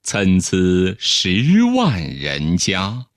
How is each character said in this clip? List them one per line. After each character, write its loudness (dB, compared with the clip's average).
参 2
差 0
十 2
万 0
人 -4
家。 -4